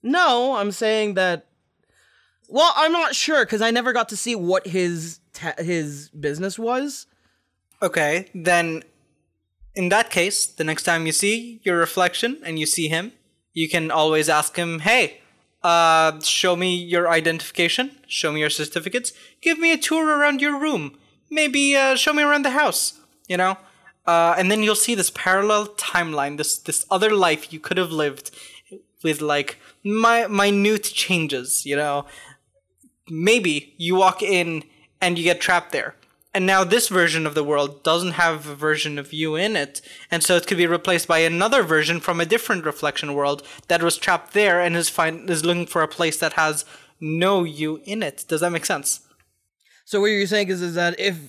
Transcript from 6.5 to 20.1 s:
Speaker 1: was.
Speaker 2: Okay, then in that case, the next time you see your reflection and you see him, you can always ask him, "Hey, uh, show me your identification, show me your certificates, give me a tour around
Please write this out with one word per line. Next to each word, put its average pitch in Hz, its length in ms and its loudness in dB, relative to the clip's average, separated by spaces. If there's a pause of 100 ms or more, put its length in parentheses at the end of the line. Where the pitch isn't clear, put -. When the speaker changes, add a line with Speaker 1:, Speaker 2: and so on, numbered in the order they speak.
Speaker 1:
was. 254 460 -4 (760)
Speaker 2:
Okay, 170 540 -2
then 170 480 0 (920)
in 185 120 -2
that 220 220 2
case, 185 360 0
the - 200 -6
next 156 180 -4
time 165 220 0
you 160 80 -2
see 226 500 -2
your 175 140 0
reflection 180 680 0
and 165 160 -6
you 151 60 -2
see 156 240 -2
him, 175 240 -4 (400)
you 160 160 -2
can 160 220 -2
always 156 360 2
ask 151 300 0
him, 170 220 -4
"Hey, 208 420 0 (420)
uh, 160 560 4
show 180 380 0
me 185 180 0
your 175 340 0
identification, 165 840 0 (140)
show - 280 -4
me 151 80 -2
your 151 80 0
certificates, 160 640 -6 (280)
give 330 160 0
me 330 140 2
a 320 60 2
tour 320 280 -2
around 294 360 2